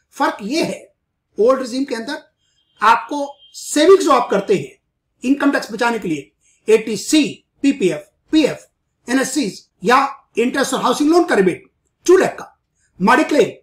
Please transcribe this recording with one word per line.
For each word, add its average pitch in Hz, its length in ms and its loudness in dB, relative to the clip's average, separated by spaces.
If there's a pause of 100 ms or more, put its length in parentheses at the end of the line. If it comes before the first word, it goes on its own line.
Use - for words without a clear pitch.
(160)
फर्क 311 260 -4
ये 277 220 -4
है, - 320 -10 (420)
old 254 240 2
regime 254 220 -6
के 254 120 -8
अंदर 285 300 -12 (560)
आपको 277 460 0 (260)
savings 339 500 4
जो 311 80 2
आप - 200 0
करते 202 240 0
हैं - 200 -8 (480)
income 277 280 0
tax 285 200 -4
बचाने 233 280 -2
के 190 80 -8
लिए, 147 240 -8 (360)
एटीसी, 220 560 2 (380)
पीपीएफ़, 196 400 0 (300)
पीएफ़, 277 340 0 (420)
एनएससीज 247 540 -4 (220)
या 269 240 2 (300)
इंटरेस्ट 247 360 -2
और 196 80 -4
हाउसिंग 254 280 0
loan 349 160 4
का 254 100 -2
rebate, 180 280 0 (420)
two 370 120 6
lakh 254 220 0
का, - 200 -20 (400)
मेडिक्लेम, 254 520 2 (120)